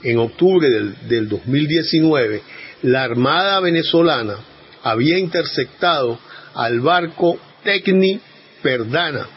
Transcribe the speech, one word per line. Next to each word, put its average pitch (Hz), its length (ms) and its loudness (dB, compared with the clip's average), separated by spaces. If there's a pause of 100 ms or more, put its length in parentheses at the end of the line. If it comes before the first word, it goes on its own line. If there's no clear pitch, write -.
en 117 160 0
octubre 160 500 2
del, 107 380 -2
del 113 200 0
dos 98 200 -6
mil 143 200 0
diecinueve, 151 720 0 (420)
la 131 200 2
Armada 151 560 0
venezolana 165 760 0 (480)
había 131 340 0
interceptado 156 1000 -2 (340)
al 120 260 -2
barco 170 600 0 (240)
Tecni 190 560 2 (420)
Perdana 127 760 -4